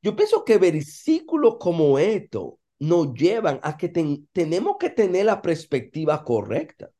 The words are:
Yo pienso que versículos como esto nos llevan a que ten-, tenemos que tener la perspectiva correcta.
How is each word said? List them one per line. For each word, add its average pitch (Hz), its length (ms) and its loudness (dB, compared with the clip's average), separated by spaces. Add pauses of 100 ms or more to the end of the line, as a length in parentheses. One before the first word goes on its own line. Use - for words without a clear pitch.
Yo 208 140 -2
pienso 415 280 2
que 220 140 4
versículos 226 1000 0
como 156 400 2
esto 160 600 -2 (200)
nos 151 340 0
llevan 165 500 0
a 151 140 -6
que 175 120 -4
ten-, 151 420 -2
tenemos 180 480 -2
que 330 100 -2
tener 190 360 2
la 202 160 2
perspectiva 151 840 -4
correcta. 107 680 -4 (100)